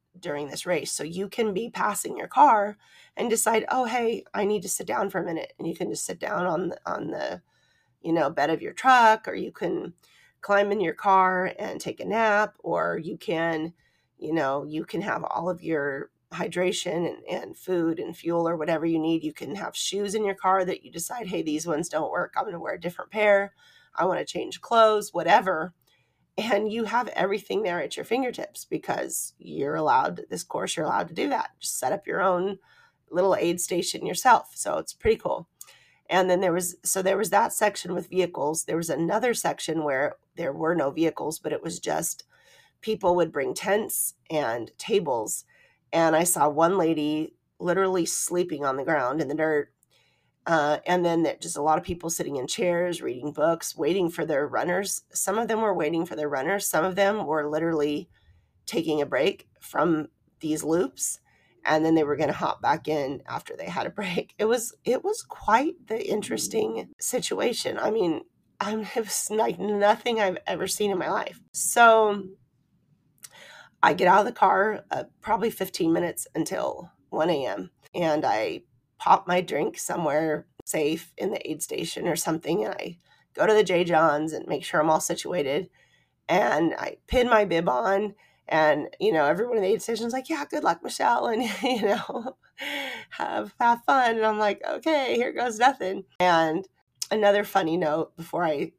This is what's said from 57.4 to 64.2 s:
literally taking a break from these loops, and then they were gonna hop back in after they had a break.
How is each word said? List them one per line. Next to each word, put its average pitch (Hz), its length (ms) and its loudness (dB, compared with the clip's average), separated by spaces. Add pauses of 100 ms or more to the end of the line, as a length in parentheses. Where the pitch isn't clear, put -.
literally 151 600 -2 (580)
taking 156 340 -2
a 139 60 0
break 151 420 0 (120)
from 156 480 0 (320)
these 151 240 -4
loops, 170 560 -2 (440)
and - 200 2
then 480 100 4
they 160 100 6
were 427 120 0
gonna - 160 0
hop - 300 -4
back 147 260 0
in 143 380 -2
after - 280 -10
they 165 120 -12
had 175 200 -6
a - 40 -6
break. 185 480 -6